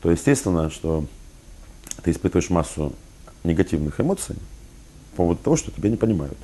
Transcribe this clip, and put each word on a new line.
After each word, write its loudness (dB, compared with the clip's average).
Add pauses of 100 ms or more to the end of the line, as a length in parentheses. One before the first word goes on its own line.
то 4
естественно, 4
что -2 (1000)
ты 4
испытываешь 0
массу 0 (500)
негативных 0
эмоций -2 (760)
по -16
поводу 2
того, 4
что -4
тебя 0
не 0
понимают. 0